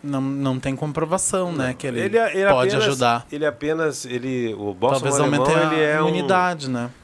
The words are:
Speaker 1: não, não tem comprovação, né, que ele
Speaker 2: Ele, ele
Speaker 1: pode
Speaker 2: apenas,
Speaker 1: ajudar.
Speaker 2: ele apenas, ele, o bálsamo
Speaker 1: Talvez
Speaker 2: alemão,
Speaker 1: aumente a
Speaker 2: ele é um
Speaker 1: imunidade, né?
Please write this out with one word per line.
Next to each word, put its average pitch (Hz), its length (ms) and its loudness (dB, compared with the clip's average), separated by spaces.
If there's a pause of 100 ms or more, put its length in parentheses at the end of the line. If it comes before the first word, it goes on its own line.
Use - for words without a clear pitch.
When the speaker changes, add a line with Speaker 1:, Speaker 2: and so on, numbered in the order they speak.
Speaker 1:
não, 143 180 -4
não 135 380 -2
tem 135 160 -4
comprovação, 165 760 -2
né, 127 240 -2
que 139 120 -8
ele 123 120 -4
Speaker 2:
Ele, 196 180 -2
ele 196 300 2
Speaker 1:
pode 127 280 4
Speaker 2:
apenas, - 120 2
Speaker 1:
ajudar. 120 440 0
Speaker 2:
ele 151 140 -4
apenas, 151 600 -2
ele, 123 480 -4
o 101 200 -6
bálsamo 131 380 2
Speaker 1:
Talvez 139 80 2
Speaker 2:
alemão, - 260 2
Speaker 1:
aumente 156 140 4
a 156 140 2
Speaker 2:
ele 156 100 2
é 151 180 2
um 156 80 2
Speaker 1:
imunidade, 175 600 0
né? 120 220 -4 (120)